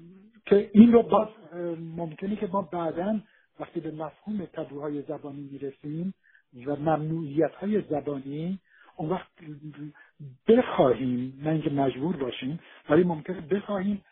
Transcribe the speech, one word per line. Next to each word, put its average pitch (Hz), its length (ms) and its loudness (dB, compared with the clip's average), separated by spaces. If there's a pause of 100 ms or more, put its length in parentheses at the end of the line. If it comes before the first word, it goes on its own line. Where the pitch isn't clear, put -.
(460)
که 208 260 4
این 226 200 10
رو 233 100 8
باز، 214 260 2 (240)
اه، 175 60 -14 (380)
ممکنه 170 400 -6
که 202 100 -6
ما 190 160 -2
بعداً 175 580 -4 (400)
وقتی 160 200 -8
به 156 100 -8
مفهوم 160 540 -8
تابوهای 147 580 -8
زبانی 139 500 -10
می‌رسیم 147 600 -8 (520)
و 143 100 -2
ممنوعیت‌های 156 1040 -2
زبانی، 147 800 -6 (380)
اون 156 140 -4
وقت 180 180 -4 (1200)
بخواهیم، 131 960 4
نه 156 60 0
اینکه 156 200 0
مجبور 139 460 0
باشیم، 135 440 -6 (280)
ولی 160 160 6
ممکنه 180 360 -4
بخواهیم 202 720 -4